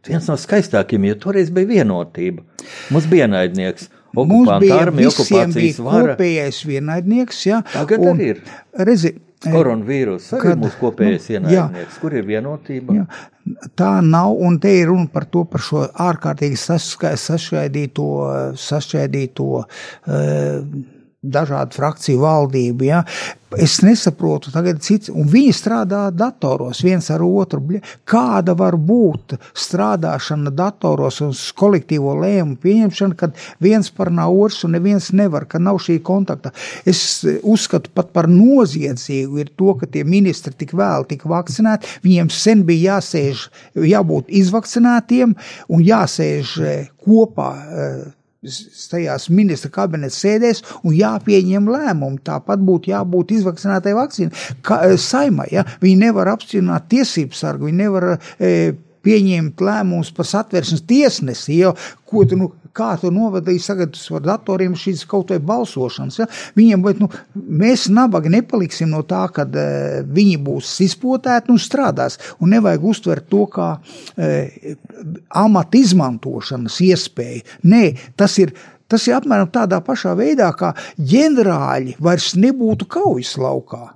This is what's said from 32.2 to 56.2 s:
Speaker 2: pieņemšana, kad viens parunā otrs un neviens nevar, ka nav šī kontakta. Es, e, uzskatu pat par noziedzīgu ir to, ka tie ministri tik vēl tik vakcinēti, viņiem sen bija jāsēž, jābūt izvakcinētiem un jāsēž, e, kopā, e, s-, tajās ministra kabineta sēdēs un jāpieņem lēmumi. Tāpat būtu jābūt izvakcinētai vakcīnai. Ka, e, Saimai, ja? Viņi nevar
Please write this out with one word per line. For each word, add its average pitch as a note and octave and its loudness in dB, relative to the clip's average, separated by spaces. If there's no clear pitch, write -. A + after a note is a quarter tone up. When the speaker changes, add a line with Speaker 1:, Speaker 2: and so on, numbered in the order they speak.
Speaker 2:
pieņemšana, G3 2
kad E3 -4
viens G#3 2
parunā E3+ -2
otrs G3+ 2
un E3 0
neviens F#3+ 0
nevar, F#3 2
ka - -8
nav F#3 2
šī E3+ 0
kontakta. E3 -4
Es, F3+ 0
e, D#3 0
uzskatu G#3 0
pat - -4
par E3 2
noziedzīgu D3 2
ir D3 -8
to, F#3+ 2
ka C3+ -6
tie D3 -4
ministri F3+ 0
tik C#3+ -10
vēl E3+ -2
tik C#3+ -10
vakcinēti, G3+ -2
viņiem F3 4
sen G#3 2
bija E3+ 2
jāsēž, C#3 -4
jābūt D#3+ 2
izvakcinētiem A#3 2
un E3+ 2
jāsēž, D3+ 2
e, D3+ -2
kopā, A3 2
e, C#3+ -8
s-, - -18
tajās D#3 -6
ministra F3 2
kabineta D#3+ -6
sēdēs A3 0
un E3+ 0
jāpieņem G3+ 2
lēmumi. G3 -2
Tāpat E3 -4
būtu F#3 2
jābūt F3+ -2
izvakcinētai G3 -2
vakcīnai. A3 -4
Ka, - 0
e, F#3 6
Saimai, B3+ 0
ja? F#3 0
Viņi F#3+ 6
nevar G3+ 4